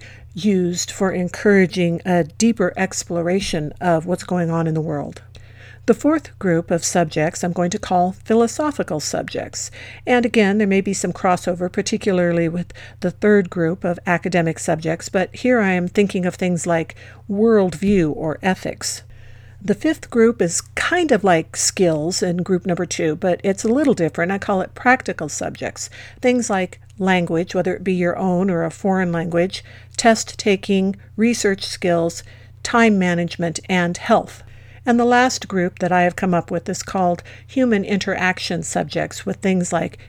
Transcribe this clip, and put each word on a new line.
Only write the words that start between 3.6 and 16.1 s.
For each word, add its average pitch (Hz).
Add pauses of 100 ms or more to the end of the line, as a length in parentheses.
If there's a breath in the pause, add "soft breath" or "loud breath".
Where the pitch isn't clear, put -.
of 165
what's 175
going 175
on 165
in 160
the 156
world. 151 (640 loud breath)
The 240
fourth 302
group 175
of -
subjects 165
I'm 175
going 175
to 208
call 185
philosophical 226
subjects. - (360 loud breath)
And 247
again, 214
there 214
may 196
be 196
some 185
crossover, 180
particularly 180
with 175 (260 loud breath)
the 180
third 208
group 170
of 175
academic 170
subjects, 160
but -
here 247
I 196
am 180
thinking 190